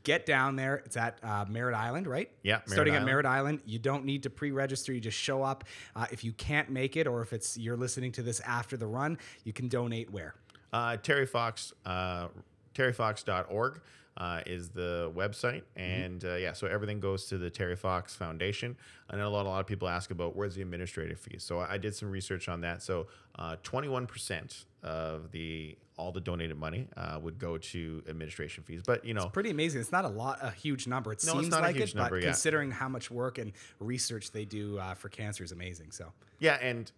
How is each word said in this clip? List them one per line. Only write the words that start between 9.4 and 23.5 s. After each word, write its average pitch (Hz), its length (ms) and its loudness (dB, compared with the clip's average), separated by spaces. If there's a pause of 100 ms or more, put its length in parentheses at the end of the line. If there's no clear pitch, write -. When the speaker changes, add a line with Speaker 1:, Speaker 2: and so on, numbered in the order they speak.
Speaker 1:
you 110 100 -4
can 123 140 -2
donate 117 420 0
where? 87 240 -6 (380)
Speaker 2:
Uh, 117 260 4
Terry 143 260 6
Fox, 117 480 0 (140)
uh, 92 420 0 (460)
terry 131 180 4
fox 110 300 0
dot 92 260 2
org, 113 320 0 (360)
uh, 87 280 -2
is 87 260 -6
the 87 460 0
website. 110 460 0 (140)
Speaker 1:
Mm-hmm. 95 40 -6
Speaker 2:
And, 90 440 -2
uh, 90 100 0
yeah, 90 180 0
so 98 140 -4
everything 104 340 0
goes 98 260 0
to 98 120 -2
the 87 100 -2
Terry 90 280 0
Fox 92 380 0
Foundation. 92 600 -2 (320)
I - 80 -6
know 104 120 0
a - 20 0
lot, 101 160 2
a - 20 0
lot 95 120 2
of 95 60 -2
people 95 220 0
ask 87 220 0
about 87 260 -2
where's 98 200 0
the 98 60 -4
administrative 87 560 -4
fees. - 240 -12
So 85 180 -2
I, 90 140 -2
I 104 40 -2
did 101 160 -2
some 104 160 -6
research 95 380 -4
on 87 140 -2
that. 85 200 -4
So, 87 240 -2 (320)
uh, 82 240 -6